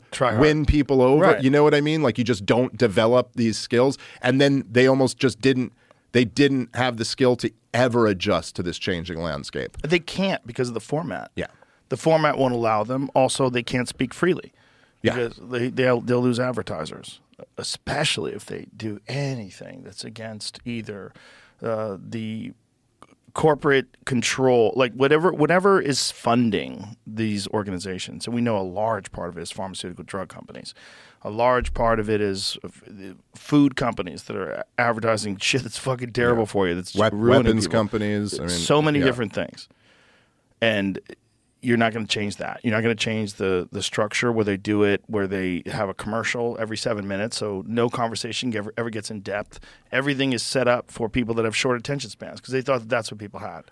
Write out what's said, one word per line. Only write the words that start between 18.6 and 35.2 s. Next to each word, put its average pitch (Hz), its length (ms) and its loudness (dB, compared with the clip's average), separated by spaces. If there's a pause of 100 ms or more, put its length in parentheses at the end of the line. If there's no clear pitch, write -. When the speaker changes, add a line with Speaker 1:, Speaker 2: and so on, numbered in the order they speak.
Speaker 1:
do 107 320 -8
anything 110 760 -8
that's 95 180 -16
against 110 640 -14
either, 107 480 -10 (500)
uh, 110 400 -4
the 110 520 -10 (800)
corporate 143 720 2
control, 123 720 2
like, 127 180 2
whatever, 151 380 4
whatever 180 480 4
is - 320 -2
funding 104 920 0
these 107 440 -4
organizations. 95 800 -6
And 117 80 -4
we 120 60 0
know 117 160 0
a 98 60 -2
large 98 480 -4
part 87 180 -8
of 87 80 -12
it 85 60 -10
is 85 80 -12
pharmaceutical 92 540 -12
drug 92 240 -8
companies. - 440 -18 (500)
A 104 80 -8
large 120 440 2
part 113 240 2
of 107 100 -2
it 107 120 2
is 98 420 -4
f-, - 200 -18 (520)
food 143 400 4
companies 104 500 -4
that 110 120 -8
are 80 260 -6 (160)
advertising 110 600 0